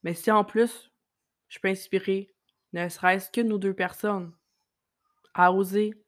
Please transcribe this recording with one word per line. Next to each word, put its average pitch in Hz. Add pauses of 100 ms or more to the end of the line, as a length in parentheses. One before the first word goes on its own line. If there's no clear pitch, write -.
Mais 170
si -
en 214
plus, - (560)
je -
peux 190
inspirer 190 (380)
ne 175
serait-ce 185
qu'une 226
ou 208
deux 196
personnes 185 (960)
à 180
oser 196 (140)